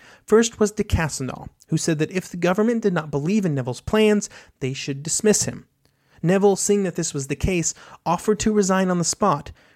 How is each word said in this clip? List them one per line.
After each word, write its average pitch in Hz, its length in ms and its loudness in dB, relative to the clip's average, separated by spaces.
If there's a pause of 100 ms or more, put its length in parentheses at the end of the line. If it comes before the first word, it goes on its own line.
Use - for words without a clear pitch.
(260)
First 226 340 4
was 208 120 2
de 208 120 -4
Castelnau, - 640 -4 (200)
who 160 100 0
said 156 220 0
that 156 100 0
if 185 180 -6
the - 80 -12
government 214 460 0
did 202 100 2
not 160 180 -4
believe 175 360 0
in 156 80 0
Neville's 123 260 -4
plans, 214 480 2 (320)
they 131 140 -4
should 139 280 -8
dismiss 202 420 2
him. - 200 -8 (580)
Neville, 190 340 4
seeing 202 280 0
that 175 100 -4
this 165 180 -4
was 139 140 -6
the 139 100 -4
case, 180 380 -2 (320)
offered 190 320 0
to - 120 0
resign 190 380 2
on 180 80 0
the 175 80 0
spot, 156 480 -2 (240)